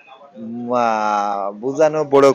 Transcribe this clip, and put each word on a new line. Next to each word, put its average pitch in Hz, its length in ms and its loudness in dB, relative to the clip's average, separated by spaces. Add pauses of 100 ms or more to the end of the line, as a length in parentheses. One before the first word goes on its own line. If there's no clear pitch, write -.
(360)
উম, 117 380 -10
আহ, 104 760 -2
বোঝানো 143 520 -2
বড় 139 300 6